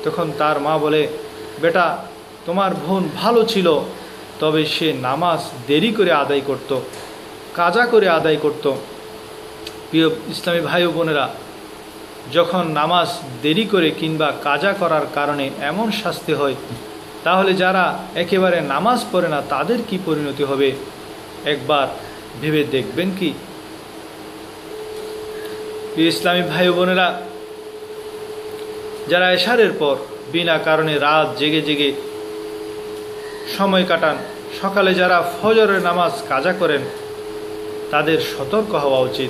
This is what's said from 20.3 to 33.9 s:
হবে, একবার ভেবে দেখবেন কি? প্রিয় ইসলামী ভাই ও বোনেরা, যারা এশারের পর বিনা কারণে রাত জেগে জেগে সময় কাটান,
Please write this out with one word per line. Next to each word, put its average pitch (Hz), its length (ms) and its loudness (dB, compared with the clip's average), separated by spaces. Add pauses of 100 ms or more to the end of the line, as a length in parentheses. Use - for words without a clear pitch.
হবে, 139 280 2 (720)
একবার 139 420 0 (540)
ভেবে 151 220 2
দেখবেন 131 560 0
কি? 170 140 0 (2500)
প্রিয় 160 140 2
ইসলামী 175 340 0
ভাই 170 280 2
ও 180 40 2
বোনেরা, 180 480 2 (1900)
যারা 180 240 6
এশারের 202 460 4
পর 143 160 2 (360)
বিনা 170 260 2
কারণে 156 420 2
রাত 147 400 4
জেগে 151 220 2
জেগে 143 300 2 (1700)
সময় 190 280 4
কাটান, 160 320 2 (440)